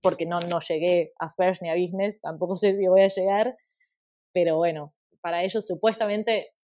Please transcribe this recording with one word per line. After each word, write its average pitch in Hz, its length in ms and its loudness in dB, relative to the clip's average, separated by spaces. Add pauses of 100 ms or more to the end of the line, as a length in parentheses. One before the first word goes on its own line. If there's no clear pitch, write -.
porque 175 240 0
no, 170 160 -4
no 175 180 -4
llegué 170 600 0
a 160 100 -6
first 185 320 0
ni 170 80 -8
a 160 60 -2
business, 190 440 -4
tampoco 175 380 -6
sé 196 180 2
si 196 120 0
voy 190 160 6
a 196 40 6
llegar, 196 480 0 (760)
pero 170 240 2
bueno, 160 360 -2 (280)
para 170 220 -2
ellos 196 220 -2
supuestamente 214 840 0 (140)